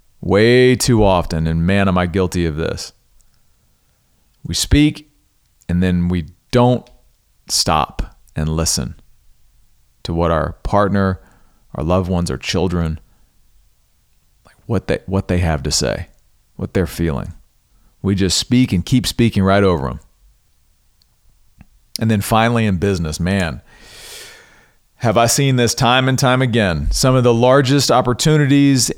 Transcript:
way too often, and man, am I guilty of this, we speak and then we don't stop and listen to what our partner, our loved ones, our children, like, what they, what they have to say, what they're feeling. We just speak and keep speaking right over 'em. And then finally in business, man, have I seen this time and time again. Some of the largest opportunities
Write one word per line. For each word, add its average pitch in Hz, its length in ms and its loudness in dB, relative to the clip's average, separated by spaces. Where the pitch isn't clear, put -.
way 120 560 4
too 113 280 2
often, 85 420 0
and 82 200 0
man, 98 220 2
am 92 80 0
I 90 120 0
guilty 90 400 -2
of 76 80 -4
this, - 360 -6
we 85 120 -8
speak - 560 0
and 87 160 -2
then 90 240 0
we 87 180 -2
don't 123 400 0
stop - 680 -4
and 78 140 -4
listen 78 500 -4
to - 100 -10
what 82 200 0
our 78 220 -2
partner, 98 580 0
our 69 80 -6
loved 90 260 0
ones, 87 220 -2
our 65 60 -4
children, 82 600 -2
like, - 120 -20
what 107 220 -4
they, 78 180 -4
what 95 220 -4
they 90 100 0
have 80 240 0
to 73 100 -6
say, - 360 -4
what - 180 -10
they're 90 140 0
feeling. 76 460 -6
We 95 140 0
just 92 240 0
speak 123 340 0
and 87 100 0
keep 123 220 0
speaking 110 380 0
right 98 200 2
over 82 240 0
'em. 62 120 -8
And 113 80 2
then 107 120 0
finally 113 440 0
in 98 120 0
business, 85 420 -2
man, 87 420 -2
have 110 220 -2
I 120 80 4
seen 135 320 0
this 120 180 0
time 131 320 2
and 131 100 0
time 127 240 0
again. 104 500 0
Some 131 220 2
of 127 120 2
the 120 80 4
largest 131 580 2
opportunities 139 1040 2